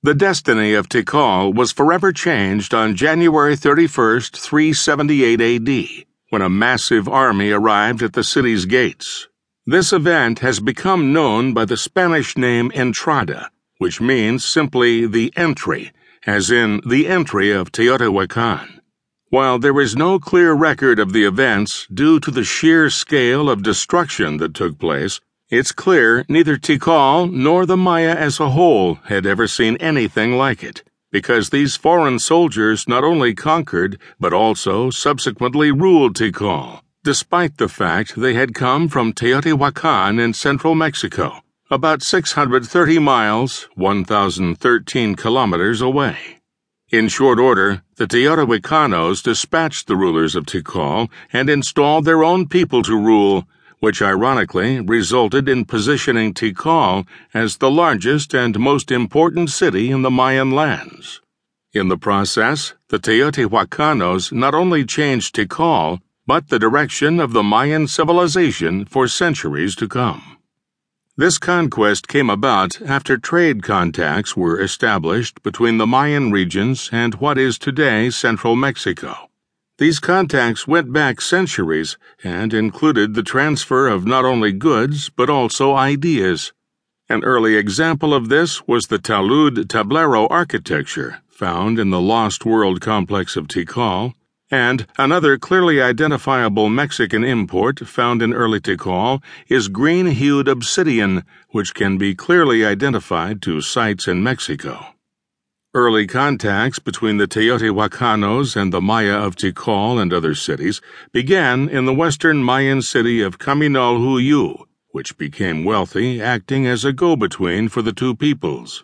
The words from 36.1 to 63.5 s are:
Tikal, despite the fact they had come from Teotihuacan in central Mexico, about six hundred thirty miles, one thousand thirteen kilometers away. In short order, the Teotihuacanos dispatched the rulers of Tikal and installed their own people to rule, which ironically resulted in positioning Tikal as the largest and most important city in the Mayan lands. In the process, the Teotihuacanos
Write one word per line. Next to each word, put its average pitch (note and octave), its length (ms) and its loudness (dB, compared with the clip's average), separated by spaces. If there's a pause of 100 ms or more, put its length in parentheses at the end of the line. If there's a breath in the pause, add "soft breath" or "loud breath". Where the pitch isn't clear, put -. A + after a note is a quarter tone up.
Tikal, F#2 640 -4 (220)
despite D3+ 540 -2
the A2 100 0
fact F#2 480 -4
they B2 180 0
had A#2+ 220 0
come C3+ 320 0
from A#2+ 260 0
Teotihuacan C3+ 1080 0
in A#2 140 0
central D3 400 0
Mexico, D3+ 680 -4 (260)
about C#3 320 0
six - 300 -2
hundred B2+ 340 0
thirty E3 320 2
miles, B2 800 0
one F#2+ 280 0
thousand F#2 520 0
thirteen A#2+ 580 0
kilometers A2 680 -2
away. C3 580 -4 (500)
In A2 200 2
short B2+ 280 4
order, G2+ 460 2 (140)
the G#2+ 100 -2
Teotihuacanos A#2+ 1120 0
dispatched D3+ 640 -2
the G2 120 0
rulers E2 380 0
of D2+ 120 -6
Tikal F2 640 -4 (200 loud breath)
and C3 160 0
installed D3 580 0
their D#3+ 180 4
own F3 240 2
people C#3+ 360 2
to A2 140 0
rule, G#2 500 4 (320 soft breath)
which G#2+ 220 0
ironically G#2 760 0
resulted A2+ 720 2
in B2+ 160 0
positioning A2+ 680 0
Tikal G#2 720 0 (280 loud breath)
as A2 240 -2
the C3+ 120 2
largest D3 640 0
and A#2+ 240 0
most C3+ 320 0
important D#3 600 0
city A#2+ 420 0
in C3 120 0
the C3 60 0
Mayan C3 420 2
lands. - 680 -4 (540)
In F#2+ 160 0
the F2+ 80 0
process, A2 800 -2 (120)
the G#2+ 100 -2
Teotihuacanos A2 1300 0